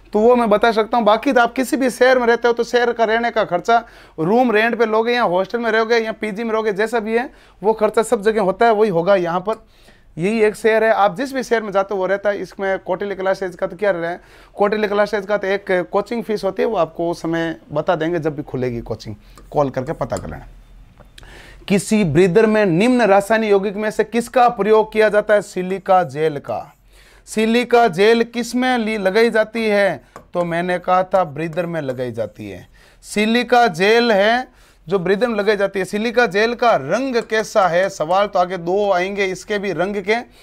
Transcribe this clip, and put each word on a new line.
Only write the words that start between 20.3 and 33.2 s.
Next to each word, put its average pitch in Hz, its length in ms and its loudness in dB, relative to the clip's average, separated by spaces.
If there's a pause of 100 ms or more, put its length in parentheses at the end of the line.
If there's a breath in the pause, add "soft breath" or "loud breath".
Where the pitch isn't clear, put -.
किसी 208 360 0
ब्रीदर 180 420 4
में 214 200 2
निम्न 220 360 2
रासायनिक 208 500 2
यौगिक 196 240 0
में 214 160 -6
से 214 120 0
किसका 240 460 0
प्रयोग 214 440 2
किया 214 160 4
जाता 214 240 2
है? 208 80 4
सिलिका 185 640 0
जेल 151 340 -4
का। 107 360 -10 (520 soft breath)
सिलिका 233 600 2
जेल 214 360 2
किस 233 320 -8
में 254 220 0
ली-, 220 220 -4
लगाई 202 300 2
जाती 220 360 -2
है? 202 380 0 (300 loud breath)
तो 175 100 -2
मैंने 175 360 -2
कहा 185 240 0
था 185 200 0
ब्रीदर 160 420 -6
में 170 160 -6
लगाई 127 300 -6
जाती 107 380 -8
है। 90 200 -16 (320 soft breath)
सिलिका 240 640 2